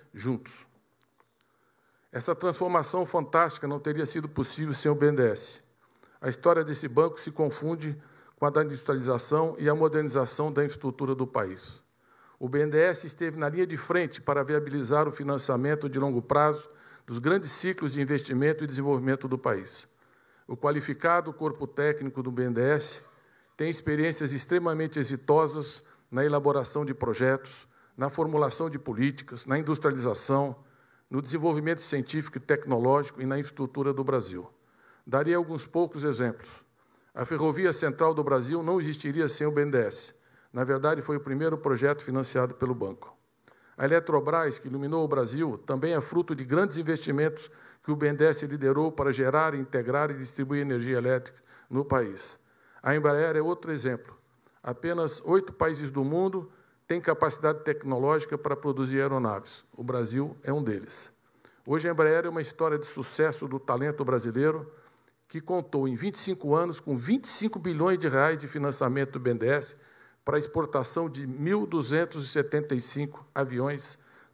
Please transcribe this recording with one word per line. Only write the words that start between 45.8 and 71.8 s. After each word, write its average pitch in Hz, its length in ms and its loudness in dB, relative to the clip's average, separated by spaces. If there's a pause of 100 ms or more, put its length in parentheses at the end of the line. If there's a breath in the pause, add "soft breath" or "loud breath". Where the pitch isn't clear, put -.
é 143 60 0
fruto 165 340 -2
de 131 100 -6
grandes 151 320 2
investimentos 156 720 0 (340 loud breath)
que 151 80 -2
o 147 40 0
B 147 120 2
N 147 100 0
D 147 60 4
E 160 60 10
S 151 180 0
liderou 139 440 2
para 139 200 0
gerar, 139 420 2
integrar 135 560 0
e 143 60 -6
distribuir 135 460 -4
energia 127 360 -2
elétrica 127 420 -2 (300 loud breath)
no 135 160 0
país. 113 540 -2 (420 soft breath)
A 135 140 2
Embraer 151 400 2
é 151 80 2
outro 170 280 -4
exemplo. 127 460 -4 (460 soft breath)
Apenas 160 600 -4
oito 190 300 4
países 151 380 0
do 139 120 0
mundo 175 480 0 (360 soft breath)
têm 170 120 0
capacidade 156 600 0
tecnológica 147 800 0
para 143 160 -2
produzir 135 460 -2
aeronaves. 123 720 -2
O 120 120 -12
Brasil 123 580 -2
é 127 100 -4
um 147 120 0
deles. 107 480 -6 (520 soft breath)
Hoje, 156 240 0
a 170 40 0
Embraer 160 340 4
é 170 40 -4
uma 165 120 -2
história 151 380 0
de 147 80 -10
sucesso 151 600 -2
do 135 120 -6
talento 139 440 -2
brasileiro, 131 640 0 (600 loud breath)
que 160 120 -10
contou 151 480 0
em 131 80 0
vinte 190 200 -4
e - 40 -8
cinco 165 360 0
anos 170 240 0
com 143 160 -4
vinte 160 300 0
e - 40 -12
cinco 214 300 -2
bilhões 170 400 2
de 160 80 0
reais 143 320 4
de 143 80 -10
financiamento 139 640 0
do 139 80 -6
B 127 100 0
N 117 100 2
D 110 60 0
E 123 40 4
S 139 260 0 (480 soft breath)
para 143 140 2
a - 20 2
exportação 151 680 -2
de 139 200 -10
mil 170 400 0
duzentos 156 580 -2